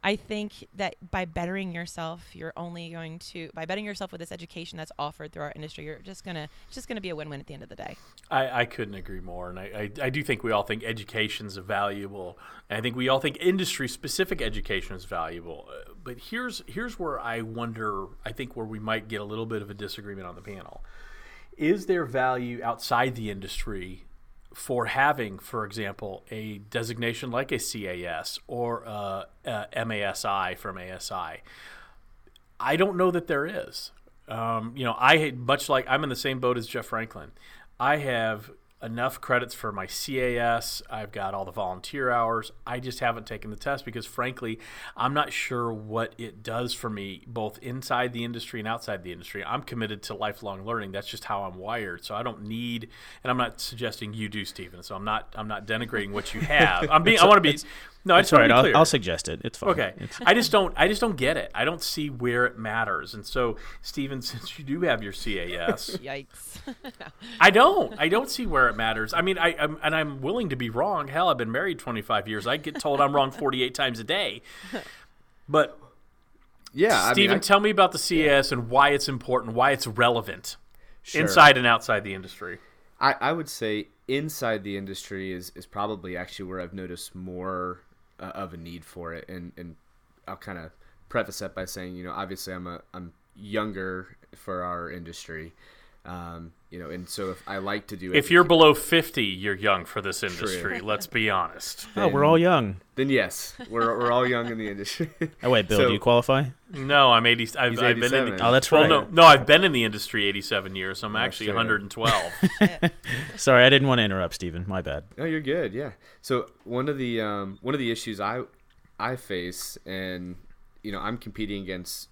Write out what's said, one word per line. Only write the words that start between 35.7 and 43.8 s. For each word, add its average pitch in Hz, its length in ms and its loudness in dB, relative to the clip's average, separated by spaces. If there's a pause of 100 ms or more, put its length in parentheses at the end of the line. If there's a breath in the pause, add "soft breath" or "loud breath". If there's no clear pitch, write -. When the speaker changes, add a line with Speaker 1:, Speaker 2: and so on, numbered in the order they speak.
Speaker 2:
I'm 139 160 2
in 139 60 -4
the 123 60 -4
same 131 240 -4
boat 123 160 2
as 113 100 -6
Jeff 113 200 -8
Franklin. 110 460 -10 (480 soft breath)
I 139 160 2
have 113 540 -2 (300)
enough 120 400 -4
credits 123 340 -2
for 110 160 -6
my 98 160 -8
C - 340 -6
A 123 180 0
S. 117 520 -2
I've 107 220 -10
got 98 220 -6
all 98 100 -6
the 90 80 -12
volunteer 107 580 -4
hours. 113 400 0 (160)
I 123 140 -6
just 127 200 -10
haven't 117 260 -2
taken 110 240 -12
the 104 60 -12
test 139 280 -6